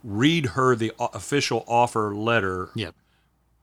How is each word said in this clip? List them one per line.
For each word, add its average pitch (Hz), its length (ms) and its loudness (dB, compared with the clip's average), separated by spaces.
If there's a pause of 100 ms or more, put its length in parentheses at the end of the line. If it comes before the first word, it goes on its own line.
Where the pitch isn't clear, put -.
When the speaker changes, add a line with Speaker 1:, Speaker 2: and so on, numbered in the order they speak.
Speaker 1:
read 131 440 2
her 131 300 2
the 110 220 -2
o-, 120 140 -2
official 120 540 -2
offer 113 480 0
letter 101 600 0
Speaker 2:
Yep. 95 200 -8 (680)